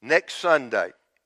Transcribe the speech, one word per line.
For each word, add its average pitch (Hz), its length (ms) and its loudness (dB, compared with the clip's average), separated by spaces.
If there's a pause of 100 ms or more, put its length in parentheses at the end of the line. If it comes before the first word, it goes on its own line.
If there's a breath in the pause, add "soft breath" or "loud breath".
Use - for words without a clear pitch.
Next 156 340 0
Sunday, 123 580 0 (320)